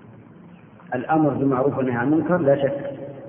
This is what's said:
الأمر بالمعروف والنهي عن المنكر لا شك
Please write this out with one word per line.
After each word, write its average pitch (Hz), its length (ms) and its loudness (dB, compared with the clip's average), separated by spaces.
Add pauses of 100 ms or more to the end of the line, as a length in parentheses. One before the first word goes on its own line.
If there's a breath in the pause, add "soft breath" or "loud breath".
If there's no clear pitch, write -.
(960)
الأمر 151 360 2
بالمعروف 135 480 0
والنهي 127 180 0
عن 123 160 0
المنكر 160 240 2
لا 143 200 4
شك - 340 -2 (380)